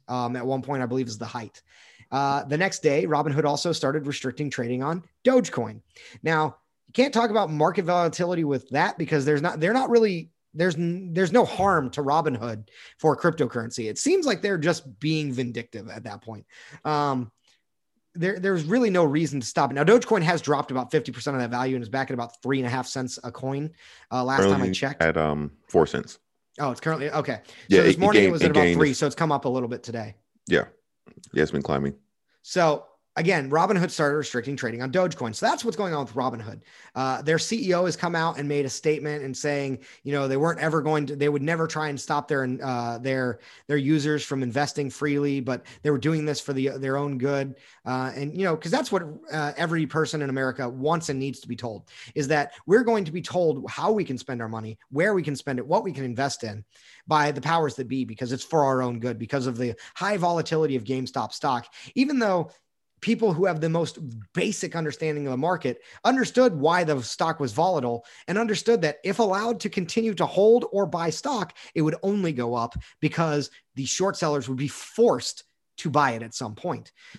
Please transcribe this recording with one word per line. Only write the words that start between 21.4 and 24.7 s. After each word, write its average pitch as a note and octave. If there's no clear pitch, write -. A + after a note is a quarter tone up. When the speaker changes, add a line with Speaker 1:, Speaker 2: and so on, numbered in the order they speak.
Speaker 1:
that A#2+
value B2+
and A#2+
is A2
back C3+
at C3+
about A#2+
three C3+
and B2+
a B2
half B2+
cents B2+
a A#2+
coin, C#3
uh, B2+
last C3
time D3
I -
Speaker 2:
Currently B2